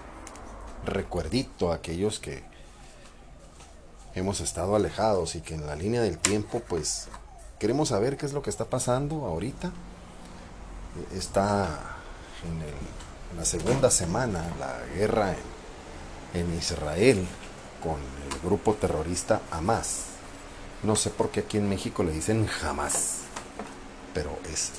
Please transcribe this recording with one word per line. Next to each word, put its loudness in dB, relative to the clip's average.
recuerdito 0
a 4
aquellos 0
que -8
hemos 2
estado 2
alejados 4
y -8
que -8
en -4
la -4
línea 2
del 2
tiempo, 2
pues, -2
queremos 4
saber 4
qué -2
es -2
lo 0
que -2
está 0
pasando 2
ahorita. -2
Está 2
en -2
el, -6
en -8
la -4
segunda 6
semana 2
la -4
guerra 4
en, 2
en 0
Israel 6
con 0
el -6
grupo 4
terrorista 2
Hamas. 2
No 6
sé 4
por 0
qué 0
aquí 0
en 4
México 0
le 4
dicen 4
Hamas, 0
pero -2
es -2